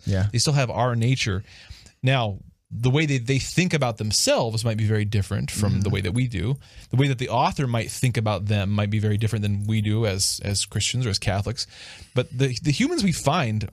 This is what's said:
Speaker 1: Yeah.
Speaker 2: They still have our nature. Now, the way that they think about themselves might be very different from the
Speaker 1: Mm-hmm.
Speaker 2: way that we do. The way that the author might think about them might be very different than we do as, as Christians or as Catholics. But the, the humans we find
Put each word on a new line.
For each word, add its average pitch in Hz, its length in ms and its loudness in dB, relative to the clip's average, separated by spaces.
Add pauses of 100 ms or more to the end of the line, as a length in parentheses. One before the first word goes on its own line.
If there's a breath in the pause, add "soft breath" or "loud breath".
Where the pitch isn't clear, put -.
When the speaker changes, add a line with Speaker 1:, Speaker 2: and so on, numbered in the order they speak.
Speaker 1:
Yeah. 98 260 2
Speaker 2:
They 120 60 0
still 143 160 2
have 135 160 2
our 117 260 0
nature. 113 480 0 (600 loud breath)
Now, 123 340 2 (340)
the 117 200 0
way 151 160 2
that 135 180 0
they 135 140 2
think - 340 0
about 131 240 0
themselves 113 680 0
might 113 140 0
be 110 80 0
very 107 180 2
different 104 460 -2
from - 300 2
the 98 60 2
Speaker 1:
Mm-hmm. 98 100 2
Speaker 2:
way 98 60 0
that 95 100 -2
we 127 160 0
do. 113 300 -2 (340 loud breath)
The 123 60 2
way 139 100 6
that 131 100 0
the 123 120 -6
author 147 360 2
might 117 240 -2
think - 280 0
about 107 280 -2
them 101 240 0
might 104 220 0
be 107 80 0
very 107 180 0
different 107 240 -2
than 101 240 -2
we 110 160 0
do 107 240 0
as, 98 380 0
as 101 220 -2
Christians 120 420 -2
or - 20 0
as 98 80 -2
Catholics. 101 480 -2 (480 loud breath)
But 123 140 0 (100)
the, 127 240 0
the 147 100 0
humans 277 320 0
we 190 100 4
find 120 600 0